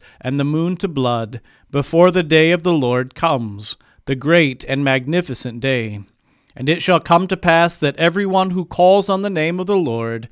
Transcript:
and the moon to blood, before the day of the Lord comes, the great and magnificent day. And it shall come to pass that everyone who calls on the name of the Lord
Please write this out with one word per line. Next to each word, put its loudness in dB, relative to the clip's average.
and -4
the 0
moon -2
to -4
blood, -4
before 4
the 0
day 4
of 0
the 0
Lord 0
comes, -4
the -4
great 2
and -2
magnificent -2
day. -4
And -8
it 2
shall 4
come 2
to -4
pass 2
that -2
everyone 0
who -4
calls 4
on -2
the -4
name -2
of -8
the 0
Lord -4